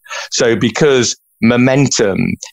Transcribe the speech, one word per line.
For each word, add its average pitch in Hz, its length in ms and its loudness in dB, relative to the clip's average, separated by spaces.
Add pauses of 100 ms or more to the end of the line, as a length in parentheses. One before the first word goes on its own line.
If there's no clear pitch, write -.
(320)
So 113 240 0
because 123 600 0 (240)
momentum 123 920 0 (180)